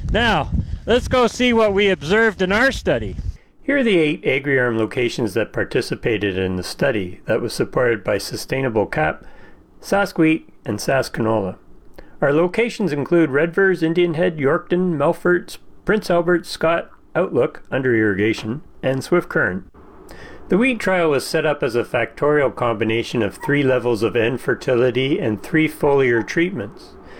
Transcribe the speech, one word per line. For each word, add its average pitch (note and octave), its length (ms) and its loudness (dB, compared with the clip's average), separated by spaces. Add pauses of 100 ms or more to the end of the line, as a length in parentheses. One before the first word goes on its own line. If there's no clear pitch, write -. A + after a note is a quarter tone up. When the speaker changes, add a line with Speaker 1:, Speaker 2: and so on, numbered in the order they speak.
(100)
Speaker 1:
Now, G3+ 400 2 (360)
let's A#3 200 2
go B3 220 4
see B3 240 2
what A3 220 4
we G3+ 160 4
observed F#3+ 520 2
in F#3 80 0
our A#3 220 2
study. G#2+ 420 -2 (480)
Speaker 2:
Here C#4 140 0
are C4+ 80 2
the G#3 140 4
eight D3+ 280 0
Agri-Arm C3 500 2
locations A2+ 580 -2
that G#2+ 180 -2
participated G#2 840 -2
in F#2+ 200 -2
the F2+ 80 -4
study G#2 600 -2
that A2+ 140 0
was A#2 120 -4
supported A#2+ 500 0
by G#2 160 0
Sustainable A2+ 680 -2
Cap, - 380 -2 (560)
Sask G3 380 -2
Wheat, D#3+ 300 2 (160)
and G#2 140 -4
Sask C3 340 -2
Canola. A2 460 -2 (600)
Our C#3+ 120 2
locations F3+ 600 0
include D3 380 2
Redvers, E3+ 540 2
Indian E3+ 300 2
Head, E3+ 240 0
Yorkton, E3 580 0
Melfort, E3 640 0 (260)
Prince G#3 260 0
Albert, F3 340 2
Scott, - 460 -2 (240)
Outlook, D#3 560 -2
under B2+ 240 0
irrigation, A2 680 0 (200)
and C3 220 -2
Swift F3 240 0
Current. G#2 420 -2 (800)
The F#3 100 2
wheat B3 220 0
trial F3 300 2
was C3+ 140 0
set D#3 220 0
up D3 160 0
as A#2+ 140 0
a A#2 80 2
factorial C#3 680 0
combination A2+ 680 0
of G2 140 -2
three C#3+ 260 0
levels B2 400 2
of G#2 140 0
N A#2+ 220 0
fertility C3 840 0
and A2 200 -2
three D#3 280 0
foliar C3+ 580 2
treatments. E3 680 -4 (260)